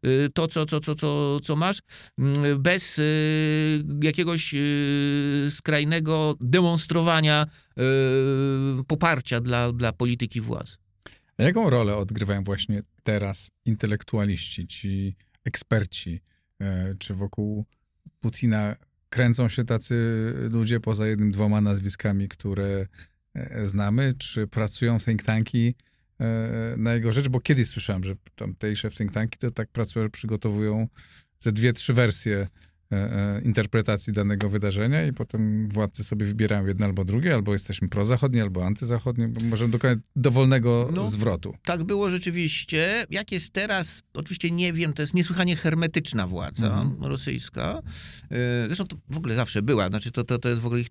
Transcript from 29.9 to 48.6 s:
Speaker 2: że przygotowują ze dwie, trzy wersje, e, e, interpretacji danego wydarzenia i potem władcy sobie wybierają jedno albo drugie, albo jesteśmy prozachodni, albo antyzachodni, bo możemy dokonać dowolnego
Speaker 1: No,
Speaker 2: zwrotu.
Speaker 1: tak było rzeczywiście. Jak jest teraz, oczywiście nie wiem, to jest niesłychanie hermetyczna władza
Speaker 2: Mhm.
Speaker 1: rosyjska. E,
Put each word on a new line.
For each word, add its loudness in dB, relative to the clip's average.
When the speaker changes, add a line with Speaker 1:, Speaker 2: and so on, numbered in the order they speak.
Speaker 2:
że -2
przygotowują -2
ze 0
dwie, 2
trzy -2
wersje, 2
e, 0
e, -2
interpretacji 0
danego 0
wydarzenia 0
i 0
potem 0
władcy -2
sobie -2
wybierają 2
jedno 0
albo 0
drugie, 2
albo 2
jesteśmy -2
prozachodni, 2
albo 0
antyzachodni, 0
bo -4
możemy 2
dokonać 2
dowolnego 4
Speaker 1:
No, 0
Speaker 2:
zwrotu. -2
Speaker 1:
tak -2
było 0
rzeczywiście. 0
Jak -6
jest -4
teraz, -2
oczywiście -4
nie 0
wiem, 0
to -4
jest -4
niesłychanie 2
hermetyczna 0
władza -4
Speaker 2:
Mhm. 0
Speaker 1:
rosyjska. -6
E, 0